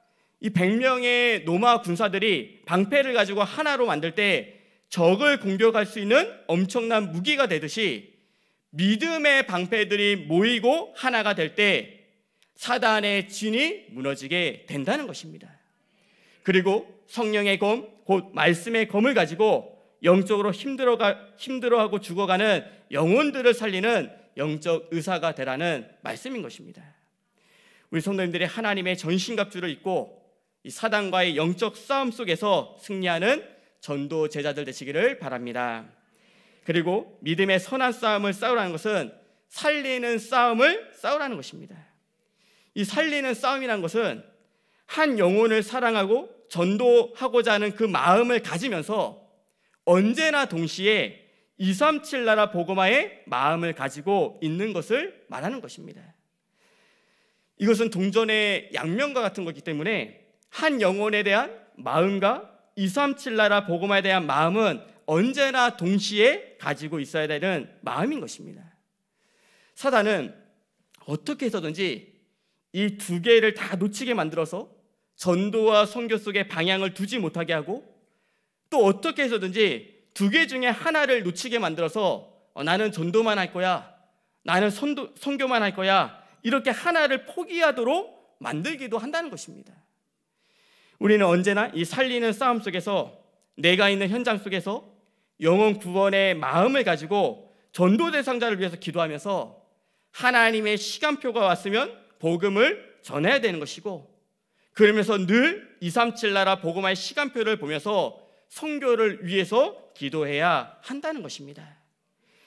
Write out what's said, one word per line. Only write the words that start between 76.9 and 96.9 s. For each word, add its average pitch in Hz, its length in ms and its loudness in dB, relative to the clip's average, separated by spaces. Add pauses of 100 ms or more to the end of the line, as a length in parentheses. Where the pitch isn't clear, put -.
두지 202 240 -6
못하게 170 340 -4
하고 170 320 -4 (880)
또 254 140 6
어떻게 277 400 2
해서든지 190 720 -2 (200)
두 196 160 2
개 320 160 2
중에 254 200 -4
하나를 262 580 0
놓치게 226 340 -4
만들어서 160 760 -2 (200)
"어, - 100 -10
나는 190 300 0
전도만 208 460 0
할 180 140 -4
거야. 180 400 -2 (500)
나는 190 280 2
선도-, 277 460 -6
선교만 262 460 -2
할 196 120 -2
거야." 190 460 0 (220)
이렇게 254 280 0
하나를 285 560 0
포기하도록 320 1120 -2
만들기도 226 600 -6
한다는 302 320 -6
것입니다. - 420 -18 (1300)
우리는 208 280 4
언제나 196 480 2
이 170 100 -2
살리는 240 480 -2
싸움 233 280 0
속에서 185 640 -4 (320)
내가 185 340 4
있는 196 180 0
현장 233 300 -2
속에서 202 500 -6 (520)
영혼 202 380 4
구원의 196 560 2
마음을 180 500 2
가지고 160 720 -2 (180)